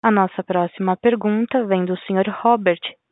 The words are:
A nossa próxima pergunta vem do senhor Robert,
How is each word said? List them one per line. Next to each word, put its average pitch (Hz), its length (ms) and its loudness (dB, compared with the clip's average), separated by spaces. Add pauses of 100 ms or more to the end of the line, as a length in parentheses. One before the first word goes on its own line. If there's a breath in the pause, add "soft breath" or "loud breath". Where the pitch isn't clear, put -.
A 226 80 2
nossa 196 320 0
próxima 180 520 -2
pergunta 233 680 0
vem 185 220 0
do 180 140 -2
senhor 190 280 0
Robert, 208 520 0 (320)